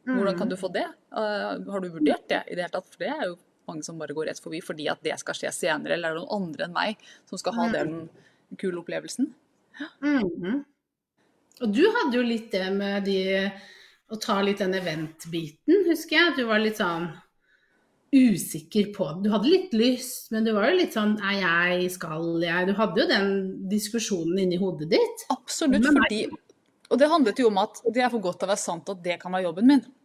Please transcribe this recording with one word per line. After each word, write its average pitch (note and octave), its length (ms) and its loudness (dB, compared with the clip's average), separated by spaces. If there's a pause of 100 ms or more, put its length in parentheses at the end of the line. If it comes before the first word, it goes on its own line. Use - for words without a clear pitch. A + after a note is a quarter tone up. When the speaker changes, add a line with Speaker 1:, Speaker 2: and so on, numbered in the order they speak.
Speaker 1:
Hvordan G3 320 0
kan A3 100 -2
Speaker 2:
Mm. - 60 -2
Speaker 1:
du - 20 -6
få - 160 -6
det? C#4+ 140 -4
Eh, G#3 640 -6 (220)
har G3 100 -2
du F3+ 80 -8
vurdert D4+ 380 0
det F#3 160 0
i - 100 -12
det F3+ 80 -6
hele E3+ 80 -10
tatt? F#3 160 -8
For - 160 -10
det A#3+ 80 -4
er D4 140 -6
jo F3 100 -8 (320)
mange D#3 160 -10
som E3 160 -12
bare D3 160 -8
går D#3 140 -4
rett - 120 -12
forbi D#3+ 220 -10
fordi D3+ 240 -6
at - 160 -4
det D3+ 160 -4
skal - 160 -8
skje - 160 -6
senere, D#3+ 460 -2
eller E3+ 100 -4
er D#3+ 80 -4
det E3+ 80 -8
noen G3+ 240 -4
andre D#3 160 -6
enn F3 80 -10
meg F3 240 -2 (320)
som F#3+ 100 -12
skal F#3 220 -4
ha A#3 80 0
Speaker 2:
Mm. A3 40 -2
Speaker 1:
den D#3+ 380 -4 (460)
kule F3 240 -4
opplevelsen? E3 480 -6 (720)
Speaker 2:
Mhm. A#3+ 640 0 (960)
Og A#3+ 140 -2
du C4+ 80 4 (100)
hadde E4+ 240 0
jo B3 80 2
litt A#3 260 -4
det F#3+ 220 -2
med G3+ 320 -2
de, F#3+ 460 0 (600)
å A3 80 -8
ta G3+ 220 0
litt G3+ 180 2
den F#3 160 0
event-biten, E3 1120 -2
husker D#4 300 0
jeg. E4 200 4
Du B3 100 -2
var G#3+ 120 2
litt A3 220 0
sånn E3+ 240 0 (1080)
usikker G#3 840 2
på F3 180 -4
det. F#3 100 -6
Du G#3 80 2
hadde G#3+ 200 2
litt F#4 260 4
lyst, B3 560 0
men A3 120 0
du A3+ 120 2
var A3 140 4
jo F#4 100 4
litt - 160 0
sånn, G#3+ 260 2
«Er G3 160 -2
jeg, F3+ 560 2
skal E3 480 -4
jeg?» F3 240 0
Du G3 80 2
hadde G#3 280 2
jo G#3+ 40 4
den G3+ 220 2 (400)
diskusjonen G3 720 -2
inni F3 180 2
hodet D#3+ 320 -2
ditt. - 400 2
Speaker 1:
Absolutt, C4 540 0
Speaker 2:
Men D4 180 6
Speaker 1:
fordi, A3 220 0 (680)
og - 80 4
det D4 100 8
handlet D4+ 300 6
jo B3 140 4
om F#3+ 60 2
at - 280 -2
det A#3 160 2
er B3 80 2
for A3+ 140 -2
godt F3+ 160 -4
til F#3 80 -2
å G3 60 2
være G#3 100 -4
sant E3+ 260 -6
at F#3 140 -8
det F3 160 -2
kan F3+ 100 -10
være F#3 160 -2
jobben F3 200 2
min. C#4 180 8 (200)